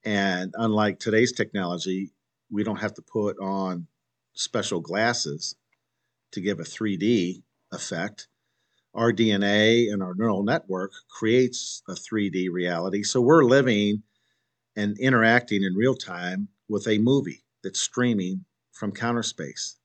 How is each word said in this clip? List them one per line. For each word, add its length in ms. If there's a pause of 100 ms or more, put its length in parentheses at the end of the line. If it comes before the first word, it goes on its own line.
And 540
unlike 420
today's 320
technology, 800 (400)
we 140
don't 160
have 140
to 60
put 380
on 480 (460)
special 480
glasses 760 (760)
to 100
give 180
a 60
three 320
D 480 (260)
effect. 560 (640)
Our 200
D 180
N 120
A 440
and 160
our 100
neural 300
network 480 (160)
creates 800
a 80
three 340
D 200
reality. 540
So 180
we're 240
living 580 (720)
and 240
interacting 640
in 100
real 220
time 540 (180)
with 180
a 120
movie 480 (180)
that's 160
streaming 640 (300)
from 180
counter 320
space. 600